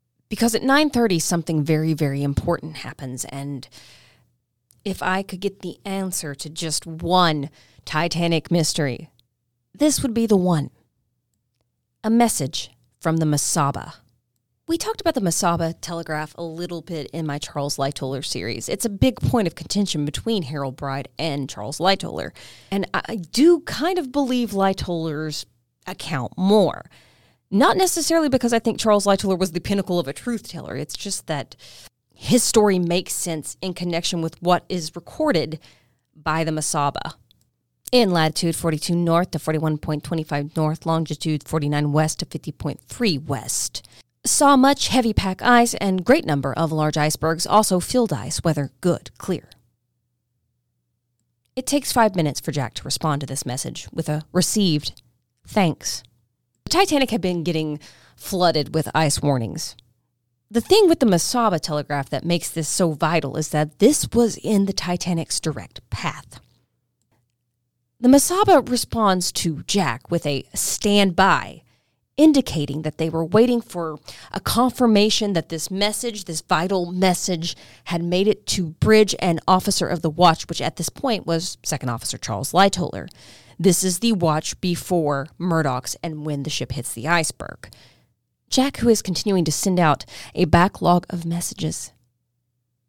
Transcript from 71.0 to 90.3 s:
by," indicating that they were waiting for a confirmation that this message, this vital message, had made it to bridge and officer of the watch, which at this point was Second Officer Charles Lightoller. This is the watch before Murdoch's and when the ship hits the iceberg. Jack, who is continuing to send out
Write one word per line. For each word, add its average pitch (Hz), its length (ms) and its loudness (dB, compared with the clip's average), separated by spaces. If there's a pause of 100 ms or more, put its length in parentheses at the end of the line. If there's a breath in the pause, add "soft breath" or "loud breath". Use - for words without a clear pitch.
by," 185 460 2 (540)
indicating 165 640 4
that 151 160 -6
they 160 100 -2
were 165 160 -2
waiting 233 360 4
for 160 380 -8 (340 loud breath)
a 185 80 -8
confirmation 220 920 2
that 165 160 -2
this 160 220 -8
message, 208 540 -4
this - 160 -8
vital 180 520 0
message, 180 640 0 (280 loud breath)
had 170 180 -4
made 180 260 2
it - 180 0
to 170 240 -2
bridge 214 480 4
and 165 280 0
officer 185 400 2
of 165 160 -4
the 160 80 0
watch, 160 380 4
which - 120 -6
at - 160 -4
this 165 120 -4
point - 380 -4
was 165 360 -4
Second 139 280 -4
Officer 117 280 -6
Charles 113 340 -6
Lightoller. 180 560 2 (500 loud breath)
This 180 260 4
is 185 160 -2
the 233 120 2
watch 160 480 -2
before 156 680 -2 (100)
Murdoch's 160 640 -2
and 151 240 -8
when 143 160 -4
the 147 80 -6
ship - 220 -6
hits 131 200 -8
the 113 140 -8
iceberg. 160 640 -4 (800 soft breath)
Jack, 269 280 2
who 233 100 2
is 220 120 6
continuing 190 440 0
to 156 80 -2
send 185 260 0
out 156 260 4 (300 loud breath)